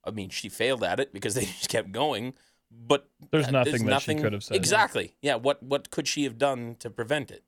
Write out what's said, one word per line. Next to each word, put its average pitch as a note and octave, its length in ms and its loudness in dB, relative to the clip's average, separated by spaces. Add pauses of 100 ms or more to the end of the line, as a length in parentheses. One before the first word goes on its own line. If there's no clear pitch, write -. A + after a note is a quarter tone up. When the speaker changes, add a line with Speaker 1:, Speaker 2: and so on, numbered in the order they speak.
Speaker 1:
I F#2+ 60 -4
mean, G2+ 180 -6
she - 200 -8
failed A#2+ 340 0
at F#2 160 0
it C#3 140 -2
because G2 200 -4
<laughs> - 20 -2
they A2+ 100 0
just - 240 -8
kept G#2 240 -2
going, B2+ 400 -2 (360)
but A#2 400 0 (220)
Speaker 2:
There's D3+ 160 2
Speaker 1:
uh, C3 40 0
Speaker 2:
nothing B2+ 340 4
that C3+ 160 4
she D#3 140 0
could A2+ 180 0
have G2+ 100 -6
said. - 140 -2
Speaker 1:
Exactly. F#3 640 2
Yeah. C#3 140 2
What, B2+ 280 0
what C#3 280 -2
could D3 180 -2
she D3 160 0
have A#2 120 -4
done A#2+ 420 0
to A#2+ 100 -10
prevent A#2+ 420 -4
it? G2 160 -18